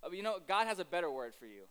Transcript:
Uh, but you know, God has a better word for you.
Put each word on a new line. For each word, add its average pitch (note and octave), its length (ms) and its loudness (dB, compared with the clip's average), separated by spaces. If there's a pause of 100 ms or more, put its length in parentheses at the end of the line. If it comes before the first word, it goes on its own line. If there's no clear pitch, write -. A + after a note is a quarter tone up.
Uh, D3+ 40 -4
but F3 80 -6
you G3 60 -4
know, G#3+ 240 0
God G#3 220 6
has G#3+ 100 0
a F3+ 60 0
better E3+ 260 2
word B2 240 -4
for A#2+ 120 -16
you. G2+ 240 -14